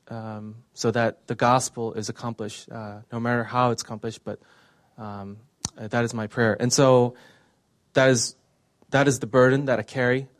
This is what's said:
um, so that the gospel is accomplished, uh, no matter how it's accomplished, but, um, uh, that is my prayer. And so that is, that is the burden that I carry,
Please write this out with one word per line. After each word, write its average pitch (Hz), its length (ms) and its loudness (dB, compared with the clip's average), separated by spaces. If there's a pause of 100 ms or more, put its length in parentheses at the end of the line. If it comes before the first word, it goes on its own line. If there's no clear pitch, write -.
um, 110 480 -12 (180)
so - 160 0
that 113 360 -2
the 127 80 -6
gospel 120 600 0
is 107 160 -6
accomplished, 113 600 -10
uh, 107 300 -12 (100)
no 120 80 -8
matter 120 260 0
how 123 260 2
it's 113 120 -2
accomplished, 113 420 -10
but, 104 160 -10 (580)
um, 101 400 -12 (400)
uh, 110 100 -12
that 120 160 -2
is 117 80 -4
my 110 140 -4
prayer. 110 340 2
And 123 100 0
so 127 440 4 (800)
that 135 160 6
is, 120 240 0 (560)
that 139 180 4
is 127 120 0
the - 60 -6
burden 131 400 4
that 123 120 0
I 107 60 -4
carry, 131 440 -2 (120)